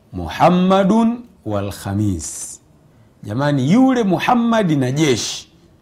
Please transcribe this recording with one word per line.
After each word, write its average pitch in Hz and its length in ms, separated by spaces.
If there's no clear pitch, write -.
"Muhammadun 185 1040
wal 101 260
khamis." 98 800
Jamani, 135 480
yule 254 320
Muhammad 220 680
na 131 200
jeshi. 139 580